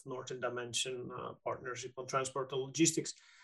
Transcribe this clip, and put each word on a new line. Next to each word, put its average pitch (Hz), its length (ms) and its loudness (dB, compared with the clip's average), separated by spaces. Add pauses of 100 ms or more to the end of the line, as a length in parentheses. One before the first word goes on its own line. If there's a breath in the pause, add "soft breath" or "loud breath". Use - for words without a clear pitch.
Northern 127 340 -6
Dimension, 123 800 -2
uh, 120 120 -6 (120)
Partnership 123 540 -4
on 127 100 -6
Transport 131 460 0
and 131 80 2
Logistics, 147 540 4 (300 soft breath)